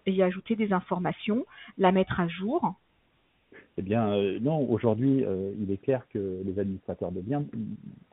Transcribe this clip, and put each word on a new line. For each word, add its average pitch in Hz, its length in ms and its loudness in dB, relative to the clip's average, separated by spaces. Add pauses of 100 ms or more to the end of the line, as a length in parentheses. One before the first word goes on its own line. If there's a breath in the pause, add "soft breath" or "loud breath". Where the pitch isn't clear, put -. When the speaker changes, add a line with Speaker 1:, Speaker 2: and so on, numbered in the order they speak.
Speaker 1:
y 190 160 2
ajouter 185 340 0
des 208 160 0
informations, 185 760 -2 (320 loud breath)
la 190 140 6
mettre 190 280 2
à 175 80 2
jour ? 190 460 -2 (1040 loud breath)
Speaker 2:
Eh 98 40 -2
bien, 107 260 2
euh, 101 320 2
non, 143 300 0
aujourd'hui, 120 540 2
euh, 98 340 -2
il 101 120 -2
est 98 60 -2
clair 127 320 0
que 95 360 -4
les 98 140 -4
administrateurs 95 540 -4
de 92 80 -6
biens, 143 240 -2 (680)